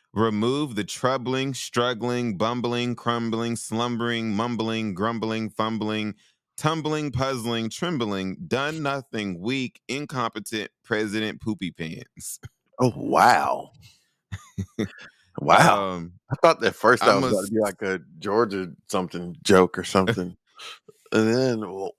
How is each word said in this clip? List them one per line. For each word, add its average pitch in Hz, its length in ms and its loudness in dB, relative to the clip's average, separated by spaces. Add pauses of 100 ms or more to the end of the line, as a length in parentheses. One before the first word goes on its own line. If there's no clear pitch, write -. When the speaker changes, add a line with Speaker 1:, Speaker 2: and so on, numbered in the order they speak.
(120)
Speaker 1:
"Remove 113 640 0
the 101 80 -2
troubling, 131 720 -2
struggling, 120 800 -2
bumbling, 120 600 -2
crumbling, 117 600 -2
slumbering, 113 800 -2
mumbling, 113 600 -2
grumbling, 110 560 -2
fumbling, 107 640 -4 (420)
tumbling, 151 540 -2
puzzling, 117 580 -2
trembling, 104 680 -4 (100)
done 147 340 -2
nothing, 117 580 -4
weak, 127 480 -4
incompetent 117 840 -6 (120)
President 107 560 -2
Poopy 95 320 -6
Pants." - 720 -12
<laughs> - 60 -18 (300)
Speaker 2:
Oh, 127 160 4
wow. 80 760 4 (1080)
Speaker 1:
<laughs> 104 80 -2 (520)
Speaker 2:
Wow. 101 520 6
Speaker 1:
Um, 87 220 -8 (180)
Speaker 2:
I 131 100 -4
thought 165 220 6
at 104 120 2
first 117 280 4
that 113 120 6
Speaker 1:
I'm 98 60 4
Speaker 2:
was 127 100 0
Speaker 1:
a 110 40 2
Speaker 2:
gonna 95 140 -2
be 110 100 0
like 101 240 -2
a 95 160 -2 (180)
Georgia 98 540 0 (180)
something 87 540 -4
joke 92 340 8
or 90 60 -4
Speaker 1:
<laughs> - 120 -2
Speaker 2:
something. 92 400 2 (760)
And 110 240 4
then, 127 240 2
w-, 95 260 -6 (140)